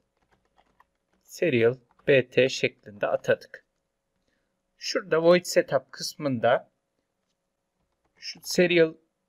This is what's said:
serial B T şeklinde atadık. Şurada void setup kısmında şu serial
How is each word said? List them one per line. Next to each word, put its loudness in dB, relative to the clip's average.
serial -2
B 2
T 2
şeklinde -8
atadık. -4
Şurada -4
void 4
setup -2
kısmında -2
şu -16
serial 2